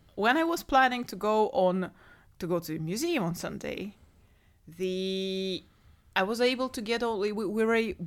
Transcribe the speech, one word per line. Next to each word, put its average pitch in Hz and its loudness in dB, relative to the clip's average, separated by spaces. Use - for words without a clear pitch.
when 233 4
I 330 2
was 339 -2
planning 254 4
to 226 -10
go 214 2
on, 185 2
to 180 -6
go 170 2
to 165 -8
the 165 -4
museum 226 -2
on 170 -2
Sunday, - -8
the, 190 -4
I 190 4
was 220 -2
able 254 2
to 254 -8
get 226 -2
only, 214 0
we, 214 -2
we 220 0
were 226 4
a-, 226 0